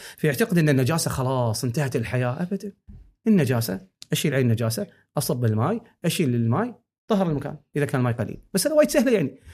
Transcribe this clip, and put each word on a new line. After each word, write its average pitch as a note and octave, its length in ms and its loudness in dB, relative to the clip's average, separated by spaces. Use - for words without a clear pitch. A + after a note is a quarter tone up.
فيعتقد D#3+ 400 0
أن D#3 120 4
النجاسة C#3 420 2
خلاص B2+ 520 -2
انتهت C3 320 -2
الحياة. B2+ 460 -4
أبدًا. G3 300 -6
النجاسة، D3+ 540 2
أشيل D#3 220 0
عين C3 120 2
النجاسة، A#2 420 0
أصب B2+ 280 -2
الماء، A#2 380 0
أشيل D#3 300 0
الماء، C3 480 -2
طهر F#3+ 220 2
المكان C#3+ 280 -4
إذا C#3+ 100 2
كان C3 140 0
الماء B2 140 2
قليل. - 280 -6
مسألة D4 200 0
وايد D4+ 140 6
سهلة C4+ 220 2
يعني، E3 280 0